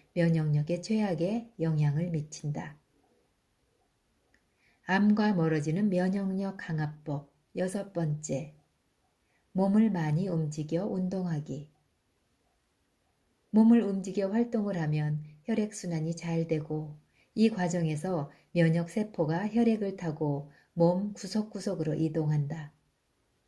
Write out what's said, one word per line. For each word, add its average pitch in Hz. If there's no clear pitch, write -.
면역력에 160
최악의 202
영향을 156
미친다. 147
암과 208
멀어지는 160
면역력 190
강화법. 151
여섯 185
번째, 151
몸을 196
많이 170
움직여 160
운동하기. 180
몸을 226
움직여 196
활동을 214
하면 151
혈액순환이 175
잘 165
되고 156
이 220
과정에서 170
면역세포가 170
혈액을 214
타고 147
몸 180
구석구석으로 185
이동한다. 151